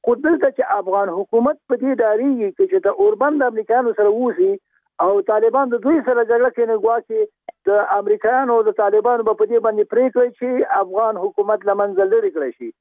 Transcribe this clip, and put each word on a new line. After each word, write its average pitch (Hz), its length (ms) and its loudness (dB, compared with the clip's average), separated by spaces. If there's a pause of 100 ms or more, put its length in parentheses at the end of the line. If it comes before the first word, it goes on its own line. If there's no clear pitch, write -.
خو - 160 2
دلته 330 320 2
چې - 220 -2
افغان 202 400 -2
حکومت 226 420 0 (140)
په 254 100 2
دې 269 160 -2
ډارېږي 226 520 0 (100)
که 196 100 4
چې 190 160 0
د 202 160 0
اوربند 285 400 2
د 247 120 0
امریکایانو 226 460 0
سره 208 140 4
ووسي 220 340 0 (580)
او 370 40 2 (180)
طالبان 233 460 2
د 240 100 -4
دوی 302 140 2 (100)
سره 240 220 0
جګړه 240 260 2
کوي، 233 160 0
نو 220 140 0
ګواکې 226 340 -2 (500)
د 202 280 2
امریکایانو 226 580 0
او 226 140 2
د 196 100 -4
طالبانو 214 480 2
به 214 140 0
په 214 100 0
دې 233 140 2
باندې 214 260 0
پرېکړه 247 320 2
وي 247 160 0
چې 247 100 -4 (300)
افغان 196 460 -2
حکومت 202 440 -2
له 196 140 0
منځه 196 300 0
لرې 208 240 0
کړی 139 200 -4
شي. 339 120 -12 (120)